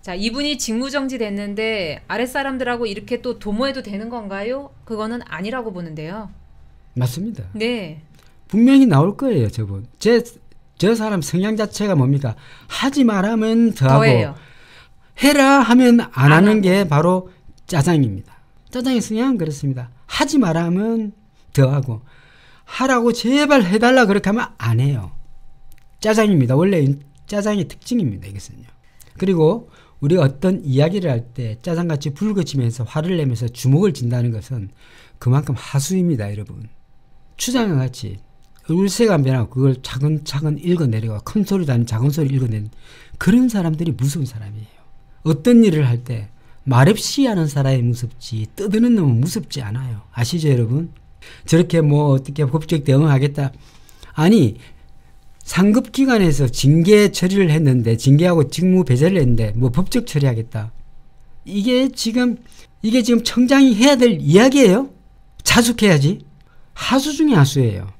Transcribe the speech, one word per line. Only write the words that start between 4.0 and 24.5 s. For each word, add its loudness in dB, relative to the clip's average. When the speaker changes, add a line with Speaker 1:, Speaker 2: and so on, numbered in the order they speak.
Speaker 1:
건가요? -10
그거는 -8
아니라고 -10
보는데요. -12
Speaker 2:
맞습니다. -6
Speaker 1:
네. -8
Speaker 2:
분명히 6
나올 4
거예요, -2
저분. -8
제, 2
저 2
사람 -4
성향 -2
자체가 -4
뭡니까? 0
하지 -2
말라면 0
더하고 4
Speaker 1:
더해요. 2
Speaker 2:
해라 6
하면 6
안 -8
Speaker 1:
안 6
Speaker 2:
하는 6
Speaker 1:
하고. 2
Speaker 2:
게 2
바로 0
짜장입니다. 0
짜장의 -2
성향은 -2
그렇습니다. -6
하지 -2
말라면 -2
더하고 0
하라고 0
제발 2
해달라 4
그렇게 0
하면 -2